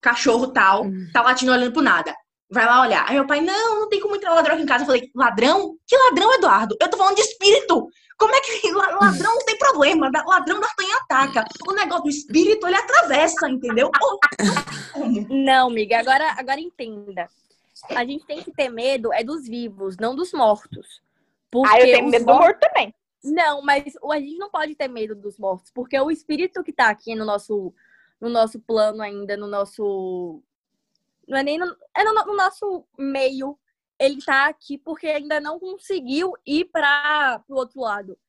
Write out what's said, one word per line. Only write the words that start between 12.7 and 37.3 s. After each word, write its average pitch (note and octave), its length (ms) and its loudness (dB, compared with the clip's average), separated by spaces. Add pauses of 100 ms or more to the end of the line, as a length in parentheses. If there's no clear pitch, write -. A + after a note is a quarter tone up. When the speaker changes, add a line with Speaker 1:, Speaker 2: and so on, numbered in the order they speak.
Speaker 1:
atravessa, E4+ 720 2
entendeu?" B3 500 0
Pô, G4+ 200 0 (200)
não F#3+ 240 0
tem - 300 -14
como. A#3+ 340 -2 (180)
Speaker 3:
Não, C4 240 4
amiga, A3+ 300 -2
agora, C4 400 0
agora C4+ 220 -6
entenda. G3+ 680 -12 (640)
A B3 140 -4
gente C#4 220 -10
tem D#4 160 -12
que - 100 -18
ter C4+ 160 -2
medo A#3 440 -4
é - 120 -2
dos C#4 240 -10
vivos, G3 480 -10
não A3+ 180 -4
dos F4 180 -6
mortos. - 680 -2 (500)
Porque A#3+ 240 4
Speaker 4:
Ah, B3 60 8
eu B3+ 60 10
tenho B3 180 6
Speaker 3:
os A#3+ 80 -2
Speaker 4:
medo A#3 140 2
do - 60 6
Speaker 3:
mor- C#4 100 8
Speaker 4:
morto F4+ 180 4
também. A#3 340 0 (300)
Speaker 3:
Não, D4+ 380 -2
mas C#4+ 200 0 (200)
o, D4 100 -4
a D4+ 80 -2
gente C#4+ 160 -12
não G4+ 140 -12
pode D#4 260 -6
ter C#4 100 -6
medo A3 280 -8
dos G3+ 240 -14
mortos, F#3+ 360 -8
porque B3 240 -6
o C#4+ 120 0
espírito D#4+ 520 -6
que D#4 120 -12
tá A#3 160 2
aqui A3+ 260 -8
no A3 80 -6
nosso, G#3 480 -6 (480)
no A#3 80 -8
nosso A3+ 320 0
plano G#3+ 420 -2
ainda, G3+ 320 -8
no G#3 120 -10
nosso, F#3+ 960 -6 (840)
não C4+ 120 -4
é C4+ 40 -2
nem D4 160 -4
no, F4+ 60 -4 (320)
é G4 80 2
no, A4 80 0
no G#4 240 -2
nosso F#4+ 480 -4 (140)
meio, C4+ 600 -4 (400)
ele C4+ 240 -2
tá C#4+ 260 0
aqui C#4+ 280 -10
porque D#4+ 300 -12
ainda D4+ 340 -4
não D4+ 180 -10
conseguiu F4+ 760 -8 (120)
ir D4+ 200 -2
pra, C#4+ 800 -2